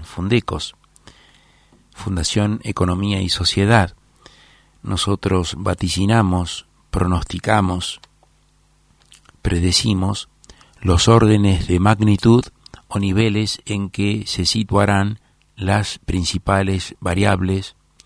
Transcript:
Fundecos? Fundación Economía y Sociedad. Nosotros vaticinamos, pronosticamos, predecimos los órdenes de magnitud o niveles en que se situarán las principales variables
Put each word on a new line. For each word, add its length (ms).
Fundecos? 720
Fundación 720
Economía 560
y 80
Sociedad. 640
Nosotros 720
vaticinamos, 1080
pronosticamos, 1080
predecimos 880
los 300
órdenes 580
de 140
magnitud 640
o 120
niveles 680
en 240
que 380
se 180
situarán 720
las 420
principales 1000
variables 760